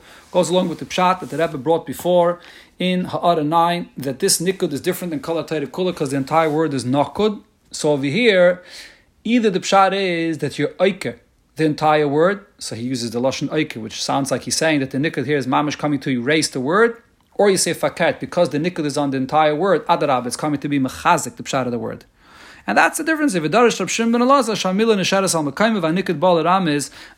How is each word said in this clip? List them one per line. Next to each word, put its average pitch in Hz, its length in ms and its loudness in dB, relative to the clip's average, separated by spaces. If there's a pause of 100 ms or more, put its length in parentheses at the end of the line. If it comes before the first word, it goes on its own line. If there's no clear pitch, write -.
(320)
goes 175 180 0
along 185 180 0
with 160 120 -8
the 139 60 -10
pshat 180 340 0
that 131 100 -12
the 143 80 -6
Rebbe 156 220 -2
brought 156 260 0
before 175 540 0 (400)
in 180 240 0
Ha'ara 165 400 0
nine, 170 520 0
that 131 220 -6
this - 240 0
nikud 180 320 -2
is 131 80 -4
different 180 300 -4
than 147 80 -6
Kol 160 240 -4
HaTorah 151 240 -4
Kula, 185 280 -4
'cause 143 140 -2
the 139 80 -2
entire 151 320 2
word 151 240 0
is 120 120 -4
nakud. 170 580 0 (260)
So - 220 -2
over 139 160 0
here, 180 560 4 (600)
either 220 280 2
the 180 80 -2
pshat 190 340 4
is 170 460 -2
that - 180 -6
you're 143 120 -2
oiker 185 500 -2 (360)
the 156 100 0
entire 151 420 2
word, 175 400 0 (100)
so - 180 -10
he 110 60 -8
uses 120 300 -4
the 120 100 -4
lashon 131 280 -2
oiker, 151 300 -4
which 110 220 -10
sounds 135 300 -2
like 123 100 -2
he's - 160 -4
saying 156 220 2
that 131 100 -2
the 139 80 -6
nikud 151 300 -2
here 147 100 0
is 127 80 -2
mamish 147 320 0
coming 147 220 -2
to 139 100 -6
erase 135 400 0
the 139 100 -6
word, 202 400 0 (360)
or 202 160 4
you 185 60 2
say 175 180 -2
faket, 156 440 -2
because 170 300 0
the 143 80 -4
nikud 165 280 -2
is 147 120 -4
on 143 140 0
the 135 60 -2
entire 151 360 2
word, 170 320 0
adarab, 143 400 0
it's 123 100 -6
coming 151 240 -2
to 151 80 -6
be 143 120 0
mechazik, 131 560 -2
the 120 80 -14
pshat 131 240 -2
of 120 40 -4
the 120 60 -4
word. 117 280 -10 (600)
And - 120 0
that's 320 200 4
the 320 60 -6
difference. 294 320 0
If 165 80 0
Idarish 208 380 4
Rab 185 80 -4
Shimon 233 240 0
ben 240 80 2
Elazar, 247 340 4
Shamila 208 400 2
Nesheres 190 400 0
al 156 80 0
Mekayim, 202 380 0
Vanikud 170 360 0
Bal 170 300 4
Aram 180 220 2
is, 143 220 -2 (260)